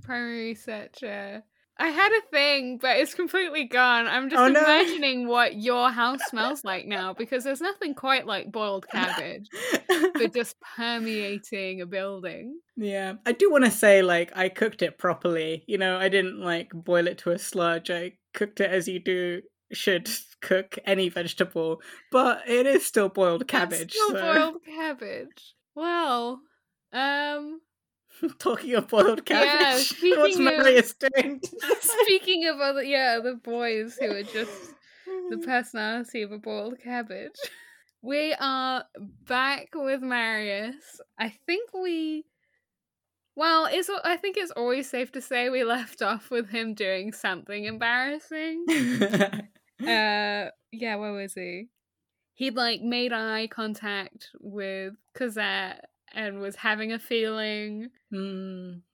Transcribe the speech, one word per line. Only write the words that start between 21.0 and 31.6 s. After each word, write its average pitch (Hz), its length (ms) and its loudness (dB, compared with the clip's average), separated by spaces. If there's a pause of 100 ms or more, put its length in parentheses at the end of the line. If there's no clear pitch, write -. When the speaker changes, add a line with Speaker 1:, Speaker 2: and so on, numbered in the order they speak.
Speaker 2:
vegetable, 170 720 -2 (300)
but 254 360 2
it 247 200 4
is 277 180 4
still 202 240 2
boiled 180 340 2
Speaker 1:
It's - 80 -12
Speaker 2:
cabbage, 175 420 0
Speaker 1:
still 427 180 2
Speaker 2:
so. - 100 -2
Speaker 1:
boiled 320 440 2
cabbage. 302 880 -10 (180)
Well, 277 680 -2 (500)
um, 294 680 -4 (600)
Speaker 2:
<laughs> - 160 -4
Talking 247 380 -2
of 208 140 2
boiled 233 400 6
Speaker 1:
yeah, 294 160 6
Speaker 2:
cabbage, 277 540 4
<laughs> - 20 -14 (160)
what's 330 180 6
Speaker 1:
speaking 269 120 4
of 311 100 4
Speaker 2:
Marius 254 360 8
doing? 269 480 0 (100)
<laughs> 453 200 -4